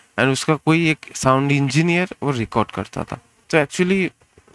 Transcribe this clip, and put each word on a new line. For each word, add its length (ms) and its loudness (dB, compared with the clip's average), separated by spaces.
and 140 4
उसका 220 0
कोई 360 2
एक 80 -2
साउंड 380 2
इंजीनियर 560 2
वो 80 -2
रिकॉर्ड 400 -2
करता 340 -8
था। 140 -12
तो 80 2
actually 500 0